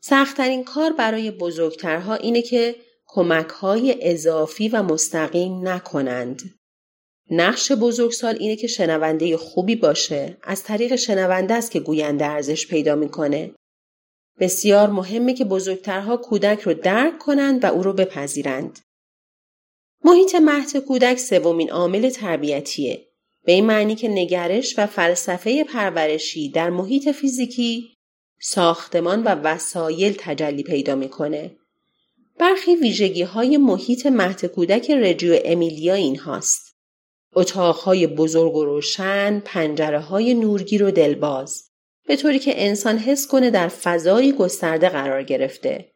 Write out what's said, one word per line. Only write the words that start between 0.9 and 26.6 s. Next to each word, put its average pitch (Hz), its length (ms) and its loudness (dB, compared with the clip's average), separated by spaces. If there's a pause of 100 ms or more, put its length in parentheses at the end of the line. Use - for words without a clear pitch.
برای 220 380 -2
بزرگترها 170 840 -4
اینه 233 260 0
که 233 340 -2 (320)
کمک‌های 175 1040 0
اضافی 160 580 0
و 220 140 0
مستقیم 175 840 -2
نکنند. 135 880 -6 (760)
نقش 175 400 0
بزرگسال 233 680 0
اینه 214 160 -2
که 226 120 -8
شنونده 160 720 0
خوبی 185 380 -2
باشه. 151 680 -2
از - 200 -8
طریق 233 320 -2
شنونده 190 580 0
است 233 180 -4
که 175 80 -2
گوینده 151 460 -2
ارزش 147 420 -4
پیدا 147 280 2
می‌کنه. 147 560 -2 (880)
بسیار 202 500 4
مهمه 202 440 -2
که 254 120 -2
بزرگترها 190 720 -4
کودک 208 420 0
رو 175 140 0
درک 226 440 0
کنند 277 460 0
و 202 40 4
او 180 160 2
رو 190 100 0
بپذیرند. 143 840 -4 (1200)
محیط 359 320 8
مهد 294 420 2
کودک 254 420 0
سومین 165 520 0
عامل 190 380 0
تربیتیه. 147 960 -6 (380)
به 170 60 4
این 190 140 6
معنی 214 300 2
که 226 120 -6
نگرش 180 720 -2
و 208 60 2
فلسفه 190 800 0
پرورشی 160 880 -4
در 165 180 0